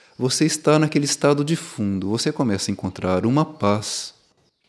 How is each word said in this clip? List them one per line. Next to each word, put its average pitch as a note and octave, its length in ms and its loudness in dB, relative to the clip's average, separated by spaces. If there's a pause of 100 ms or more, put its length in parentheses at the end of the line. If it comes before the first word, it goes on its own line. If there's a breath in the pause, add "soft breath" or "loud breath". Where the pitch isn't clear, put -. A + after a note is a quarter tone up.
(180 soft breath)
você C3 280 2
está D3+ 320 2
naquele D3+ 260 2
estado C#3+ 400 2
de D#3+ 100 0
fundo. G2 540 -2
Você A#2 240 0
começa G#2+ 380 -2
a - 20 -2
encontrar F#2 540 -2
uma C#3+ 180 2
paz - 720 -2 (540)